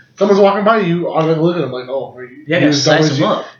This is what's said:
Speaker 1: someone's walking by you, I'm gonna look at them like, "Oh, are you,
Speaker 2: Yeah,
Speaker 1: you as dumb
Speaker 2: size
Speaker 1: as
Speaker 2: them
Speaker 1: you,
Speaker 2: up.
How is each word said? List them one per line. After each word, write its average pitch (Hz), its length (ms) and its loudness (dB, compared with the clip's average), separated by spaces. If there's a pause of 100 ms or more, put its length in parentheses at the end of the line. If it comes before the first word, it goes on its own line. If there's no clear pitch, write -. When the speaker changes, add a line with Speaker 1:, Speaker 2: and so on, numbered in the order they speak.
(160)
Speaker 1:
someone's 202 240 2
walking 202 240 2
by 220 160 2
you, 170 320 -2
I'm 156 160 0
gonna 160 140 0
look 175 140 0
at 165 40 -4
them 127 120 -6
like, 123 160 -10
"Oh, 131 280 -8
are 127 80 -16
you, - 220 -20
Speaker 2:
Yeah, 156 140 -2
Speaker 1:
you 147 80 4
as 139 160 0
dumb 151 180 4
Speaker 2:
size 151 80 2
Speaker 1:
as 135 80 -2
Speaker 2:
them 180 100 0
Speaker 1:
you, - 60 0
Speaker 2:
up. - 120 -8 (140)